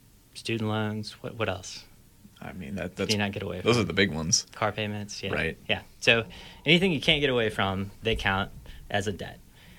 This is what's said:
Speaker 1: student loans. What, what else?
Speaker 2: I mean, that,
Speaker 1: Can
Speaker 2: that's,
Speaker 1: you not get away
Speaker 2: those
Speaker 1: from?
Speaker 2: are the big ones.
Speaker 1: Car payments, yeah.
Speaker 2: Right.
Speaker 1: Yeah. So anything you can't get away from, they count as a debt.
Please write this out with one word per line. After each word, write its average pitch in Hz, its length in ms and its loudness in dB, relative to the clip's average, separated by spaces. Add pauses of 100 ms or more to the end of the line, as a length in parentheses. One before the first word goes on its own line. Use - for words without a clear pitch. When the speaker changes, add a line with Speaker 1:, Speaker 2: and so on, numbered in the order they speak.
(340)
Speaker 1:
student 110 340 -4
loans. 107 440 -2 (100)
What, 123 140 -8
what 110 120 -2
else? - 360 -8 (560)
Speaker 2:
I - 120 -10
mean, 87 240 -8
that, 87 140 -4
Speaker 1:
Can - 60 -14
Speaker 2:
that's, 98 160 0
Speaker 1:
you 104 60 2
not 101 140 0
get 101 100 -6
away 90 180 -6
Speaker 2:
those 107 140 4
Speaker 1:
from? 117 80 4
Speaker 2:
are 90 40 2
the 80 60 -2
big 98 200 4
ones. 80 420 0
Speaker 1:
Car 107 160 0
payments, 104 520 -6
yeah. 98 120 -2
Speaker 2:
Right. 80 240 0 (100)
Speaker 1:
Yeah. 101 120 0 (200)
So 117 240 6 (400)
anything 175 280 6
you 131 80 0
can't 151 200 4
get 143 100 4
away 117 200 4
from, 98 400 0 (120)
they 113 120 2
count 98 360 2 (380)
as 101 200 -2
a 101 40 0
debt. - 280 -10 (380)